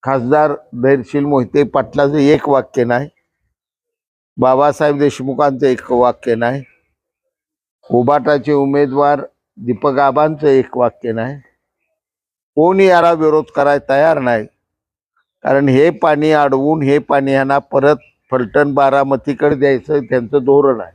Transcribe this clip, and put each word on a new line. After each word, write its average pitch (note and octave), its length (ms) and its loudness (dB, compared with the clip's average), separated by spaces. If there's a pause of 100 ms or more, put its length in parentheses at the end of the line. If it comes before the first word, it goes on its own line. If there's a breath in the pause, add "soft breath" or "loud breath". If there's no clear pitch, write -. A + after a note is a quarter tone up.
खासदार C3+ 500 0 (220)
धैर्यशील C3+ 500 0
मोहिते C#3+ 380 0
पाटलाचं C#3+ 540 -2
एक C#3+ 320 2
वाक्य C3 360 0
नाही, B2 240 -2 (1300)
बाबासाहेब C#3+ 640 0
देशमुखांचं C#3 680 -2
एक B2+ 260 -2
वाक्य B2 420 0
नाही, A#2+ 280 -4 (1300)
उबाटाचे C#3 640 0
उमेदवार C#3+ 680 0 (360)
दीपक B2 420 -4
आबांचं D3 480 0
एक C3+ 300 0
वाक्य A#2+ 360 -4
नाही, B2 280 -8 (1160)
कोणी F#3+ 300 2
याला E3+ 260 4
विरोध D#3 320 0 (120)
करायला C#3+ 320 0
तयार D3 300 2
नाही. A#2+ 280 -2 (1000)
कारण C#3 240 2
हे C3+ 220 4
पाणी D3+ 420 -2
अडवून D3 500 0
हे C#3 160 0
पाणी C#3 340 -2
यांना C3+ 260 0
परत C#3+ 380 0 (340)
फलटण C3 440 0
बारामतीकडे C#3 800 0
द्यायचं C#3 460 -2
त्यांचं B2 380 -4
धोरण C3+ 420 2
आहे. E2+ 140 -14